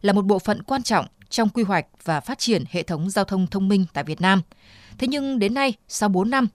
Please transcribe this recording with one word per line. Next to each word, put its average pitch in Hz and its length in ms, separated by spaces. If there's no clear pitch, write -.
là 196 120
một 202 120
bộ 196 140
phận - 240
quan 269 200
trọng 190 220
trong 220 200
quy 233 140
hoạch 185 220
và 156 160
phát 247 200
triển 190 300
hệ 170 140
thống 165 260
giao 196 160
thông 190 220
thông 190 200
minh 190 260
tại 143 100
Việt 156 180
Nam. 190 200
Thế 262 100
nhưng 269 320
đến 202 140
nay, 269 200
sau - 220
bốn 196 200
năm 254 260